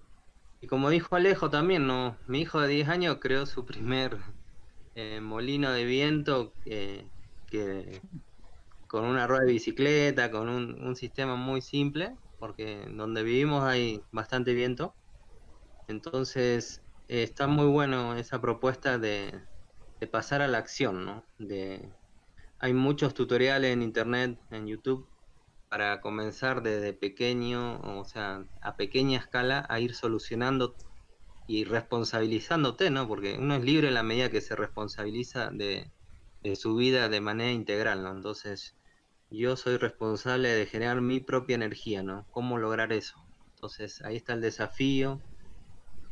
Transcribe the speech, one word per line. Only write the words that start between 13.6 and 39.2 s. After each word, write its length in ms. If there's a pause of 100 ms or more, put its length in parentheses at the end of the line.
hay 380 (100)
bastante 420
viento. 400 (920)
Entonces, 960 (260)
eh, 140
está 240
muy 200
bueno 500
esa 240
propuesta 580
de, 420 (600)
de 60
pasar 360
a 60
la 100
acción, 460
¿no? 200 (140)
De, 500 (680)
hay 160
muchos 400
tutoriales 580
en 100
internet, 560 (120)
en 160
YouTube, 420 (600)
para 320
comenzar 640
desde 320
pequeño, 840
o 240
sea, 400 (180)
a 140
pequeña 420
escala, 500
a 120
ir 140
solucionando 800 (720)
y 180
responsabilizándote, 1300
¿no? 180
Porque 300
uno 180
es 80
libre 240
en 60
la 80
medida 280
que 100
se 160
responsabiliza 920
de, 400 (520)
de 140
su 200
vida 320
de 120
manera 320
integral, 500
¿no? 100
Entonces, 640 (540)